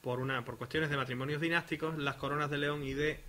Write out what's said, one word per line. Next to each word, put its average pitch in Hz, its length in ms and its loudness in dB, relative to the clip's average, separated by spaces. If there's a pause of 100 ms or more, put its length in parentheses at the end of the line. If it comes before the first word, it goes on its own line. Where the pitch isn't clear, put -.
por 123 200 0
una, 131 240 0
por 117 120 -8
cuestiones 156 320 0
de 147 60 2
matrimonios 135 460 0
dinásticos, 160 560 0
las 139 180 0
coronas 143 340 0
de 143 80 0
León 147 280 0
y 135 80 -2
de, 151 360 0